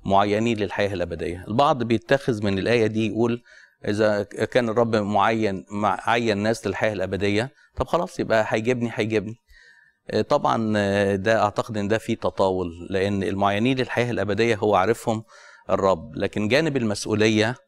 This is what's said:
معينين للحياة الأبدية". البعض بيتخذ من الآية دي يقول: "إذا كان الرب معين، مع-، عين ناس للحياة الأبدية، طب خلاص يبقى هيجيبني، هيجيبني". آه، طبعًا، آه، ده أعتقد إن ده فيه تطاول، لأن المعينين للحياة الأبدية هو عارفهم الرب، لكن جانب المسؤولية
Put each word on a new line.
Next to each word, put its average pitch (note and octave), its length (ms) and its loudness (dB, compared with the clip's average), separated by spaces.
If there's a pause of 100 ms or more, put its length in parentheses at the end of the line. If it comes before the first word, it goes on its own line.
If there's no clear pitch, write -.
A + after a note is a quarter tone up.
معينين G#2 540 2
للحياة G2+ 360 -2
الأبدية". E2+ 540 -6
البعض C3+ 340 2
بيتخذ A2+ 600 0
من G2 140 0
الآية A2 280 2
دي A2 220 0
يقول: A#2 340 0 (460)
"إذا G#2 340 2
كان A2+ 460 -2
الرب A2+ 280 2
معين، G#2 720 0
مع-، G2+ 320 -2
عين A2 360 0
ناس A2 280 -2
للحياة G#2+ 260 -2
الأبدية، G2+ 580 -2 (260)
طب C3 100 -4
خلاص F3 340 -4
يبقى A2 280 2
هيجيبني، A#2 460 -2
هيجيبني". A2 400 -2 (760)
آه، G#2+ 120 0
طبعًا، B2+ 540 0
آه، G2+ 400 2
ده G#2 260 2
أعتقد G#2+ 340 -2
إن G2+ 120 -2
ده A2 100 2
فيه A2+ 180 -4
تطاول، F#2 520 0 (220)
لأن G2 320 0
المعينين G2+ 560 0
للحياة A#2+ 320 -2
الأبدية G#2 460 0
هو G#2 180 2
عارفهم A2 480 0 (480)
الرب، F#2+ 460 0
لكن G2+ 320 -2
جانب C#3+ 280 2
المسؤولية G#2+ 800 2 (140)